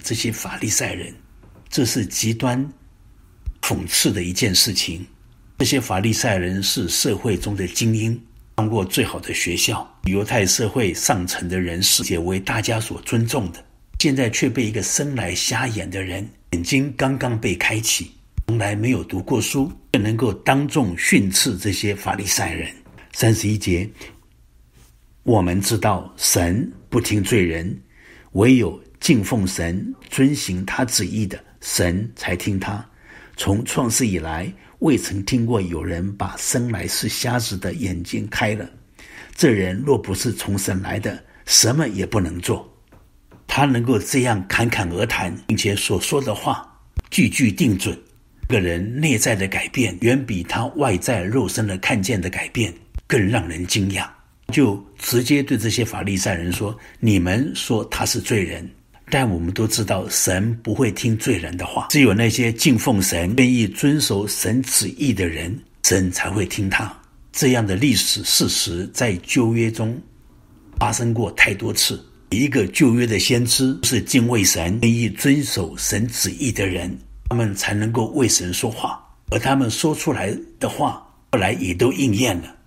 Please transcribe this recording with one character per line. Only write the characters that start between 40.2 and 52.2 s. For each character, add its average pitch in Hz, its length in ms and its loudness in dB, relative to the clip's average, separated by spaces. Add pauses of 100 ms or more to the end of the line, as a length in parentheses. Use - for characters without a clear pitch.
从 101 260 -2
神 95 240 -2
来 98 180 -6
的， 104 220 -6 (240)
什 - 300 4
么 151 140 2
也 95 160 -4
不 104 160 0
能 82 180 -4
做。” 95 260 -4 (840)
他 143 180 2
能 123 160 4
够 120 160 2
这 - 240 0
样 110 260 0
侃 120 220 0
侃 98 220 -2
而 98 160 -2
谈， 98 280 -4 (120)
并 107 100 2
且 101 180 0
所 101 240 0
说 143 220 0
的 107 140 -2
话 - 360 -4 (380)
句 - 180 4
句 120 240 2
定 110 240 4
准， 98 240 -4 (480)
这 120 80 2
个 101 60 4
人 92 380 -2
内 151 180 4
在 113 180 2
的 95 120 0
改 - 220 -4
变 101 320 0
远 127 220 4
比 101 200 -4
他 120 320 -4
外 127 200 2
在 90 280 0
肉 110 260 0
身 117 160 -2
的 98 140 -2
看 107 220 0
见 95 200 0